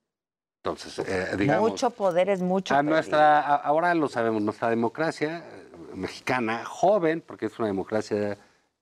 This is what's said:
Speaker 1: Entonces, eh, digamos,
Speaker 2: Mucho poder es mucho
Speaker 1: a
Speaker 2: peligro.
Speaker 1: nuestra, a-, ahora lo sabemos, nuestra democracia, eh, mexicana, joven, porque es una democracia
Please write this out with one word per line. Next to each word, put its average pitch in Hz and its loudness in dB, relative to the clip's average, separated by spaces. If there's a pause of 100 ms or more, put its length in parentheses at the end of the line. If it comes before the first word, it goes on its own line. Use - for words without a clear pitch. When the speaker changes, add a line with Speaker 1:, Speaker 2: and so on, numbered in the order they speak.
(640)
Speaker 1:
Entonces, 80 -8
eh, 92 -4
digamos, 147 2
Speaker 2:
Mucho 247 -2
poder 185 0
es 196 0
mucho 185 0
Speaker 1:
a 139 4
Speaker 2:
peligro. 151 2
Speaker 1:
nuestra, 151 4
a-, 143 2
ahora 160 2
lo 151 2
sabemos, 113 0
nuestra 107 -2
democracia, 147 -2
eh, - -16 (300)
mexicana, 113 -4
joven, 170 2
porque 107 -8
es - -8
una 117 -2
democracia 104 -2 (440)